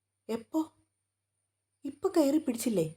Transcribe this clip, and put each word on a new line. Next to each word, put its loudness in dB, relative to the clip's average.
എപ്പോ?" -6
"ഇപ്പൊ -4
കയറി 4
പിടിച്ചില്ലേ? 0